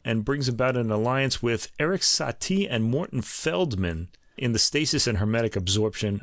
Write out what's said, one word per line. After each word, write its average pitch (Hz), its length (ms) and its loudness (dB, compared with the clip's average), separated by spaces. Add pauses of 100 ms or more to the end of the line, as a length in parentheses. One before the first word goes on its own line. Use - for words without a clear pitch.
and 113 180 0
brings 139 240 0
about 123 300 0
an 113 120 0
alliance 123 540 0
with 117 340 0
Erik 175 240 0
Satie 185 680 0
and 113 160 0
Morton 131 360 0
Feldman 95 880 -2 (300)
in 120 160 0
the 110 60 2
stasis 147 460 2
and 110 120 2
hermetic 110 400 2
absorption 101 640 0